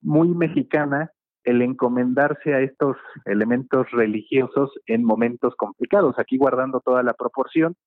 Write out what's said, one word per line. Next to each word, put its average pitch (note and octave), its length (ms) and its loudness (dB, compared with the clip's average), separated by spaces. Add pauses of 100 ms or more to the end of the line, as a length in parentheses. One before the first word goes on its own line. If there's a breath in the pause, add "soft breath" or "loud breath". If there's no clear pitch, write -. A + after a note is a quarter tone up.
muy D#3+ 340 2
mexicana D3+ 760 -2 (320)
el B2 180 2
encomendarse C3 920 0
a C3 60 0
estos C3+ 360 -2 (280)
elementos A#2+ 680 0
religiosos A#2+ 800 0 (140)
en A2+ 180 0
momentos A#2 520 0
complicados, B2+ 640 0
aquí B2 180 -2
guardando C3 440 0
toda B2+ 220 2
la A#2+ 120 0
proporción D#3+ 600 -2 (100)